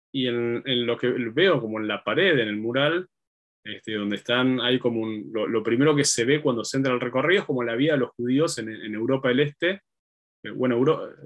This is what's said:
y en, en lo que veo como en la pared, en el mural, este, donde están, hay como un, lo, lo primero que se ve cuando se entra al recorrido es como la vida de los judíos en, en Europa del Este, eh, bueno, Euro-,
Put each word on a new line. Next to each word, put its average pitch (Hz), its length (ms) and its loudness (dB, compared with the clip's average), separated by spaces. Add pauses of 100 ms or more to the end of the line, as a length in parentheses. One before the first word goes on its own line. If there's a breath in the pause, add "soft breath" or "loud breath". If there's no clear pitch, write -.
(120)
y 127 160 -2
en, 120 380 -2
en 123 200 0
lo 117 120 0
que 123 120 0
veo 127 500 2
como 110 200 -4
en 107 80 -4
la 104 160 -4
pared, 170 360 2
en 110 80 0
el 104 100 -4
mural, 143 500 -2 (560)
este, 107 300 -10
donde 104 240 -2
están, 127 440 0
hay 123 180 2
como 117 220 -2
un, 110 320 -8
lo, 107 140 -2
lo 110 160 0
primero 131 320 4
que 143 100 2
se - 180 0
ve 147 180 2
cuando 123 220 0
se - 140 -4
entra 135 160 2
al 123 80 -2
recorrido 131 400 2
es - 60 -8
como 127 160 -2
la 117 120 -2
vida 147 180 2
de 139 60 2
los 120 120 -2
judíos 135 480 0
en, 110 100 -8
en 107 240 -8
Europa 127 360 0
del 127 100 2
Este, 170 420 -2 (640)
eh, 107 80 -12
bueno, 120 240 0
Euro-, 131 340 2 (160)